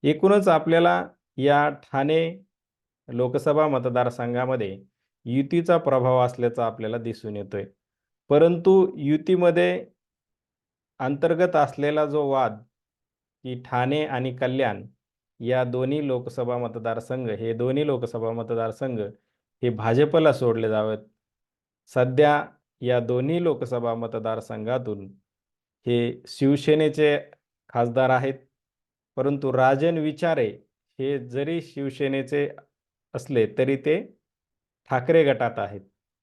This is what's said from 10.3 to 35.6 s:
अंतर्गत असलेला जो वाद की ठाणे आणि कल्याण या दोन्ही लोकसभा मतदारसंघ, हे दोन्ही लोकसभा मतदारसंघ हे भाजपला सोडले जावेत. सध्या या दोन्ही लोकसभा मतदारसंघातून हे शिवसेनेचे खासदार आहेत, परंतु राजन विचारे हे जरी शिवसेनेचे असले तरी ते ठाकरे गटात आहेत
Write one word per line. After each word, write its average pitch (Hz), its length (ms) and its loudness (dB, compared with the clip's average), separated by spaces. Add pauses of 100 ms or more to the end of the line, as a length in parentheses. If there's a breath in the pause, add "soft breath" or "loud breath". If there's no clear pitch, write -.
अंतर्गत 160 560 0
असलेला 147 500 0
जो 147 220 -2
वाद 123 300 0 (840)
की 127 180 -10
ठाणे 127 420 0
आणि 127 320 -6
कल्याण 123 480 -2 (560)
या 127 240 0
दोन्ही 131 420 -2
लोकसभा 123 520 -4
मतदारसंघ, 117 720 -6
हे 113 220 -4
दोन्ही 131 340 -2
लोकसभा 117 460 -4
मतदारसंघ 113 680 -6 (600)
हे 123 80 0
भाजपला 143 640 4
सोडले 113 360 0
जावेत. 110 300 -2 (960)
सध्या 143 520 4 (380)
या 123 180 0
दोन्ही 127 420 -2
लोकसभा 120 520 -2
मतदारसंघातून 110 1120 -6 (800)
हे 120 400 -2
शिवसेनेचे 151 920 2 (500)
खासदार 120 420 0
आहेत, 131 240 0 (840)
परंतु 139 360 -2
राजन 139 460 2
विचारे 151 500 -2 (500)
हे 135 200 -2 (100)
जरी 143 340 -4
शिवसेनेचे 135 840 -4 (640)
असले 120 320 0 (120)
तरी 131 180 2
ते 156 240 0 (880)
ठाकरे 143 340 4
गटात 120 340 0
आहेत 101 220 -6 (420)